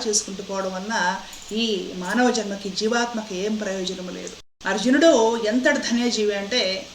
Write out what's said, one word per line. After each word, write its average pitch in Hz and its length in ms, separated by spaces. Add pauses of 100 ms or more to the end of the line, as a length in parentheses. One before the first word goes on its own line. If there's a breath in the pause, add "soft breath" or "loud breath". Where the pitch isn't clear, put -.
చేసుకుంటూ 196 340
పోవడం 190 300
వలన 190 440 (360 loud breath)
ఈ 208 420
మానవ 202 360
జన్మకి, 202 380
జీవాత్మకి 220 680
ఏం 214 180
ప్రయోజనం 190 600
లేదు. - 540
అర్జునుడు 233 800
ఎంతటి 254 320
ధన్యజీవి 220 560
అంటే 196 600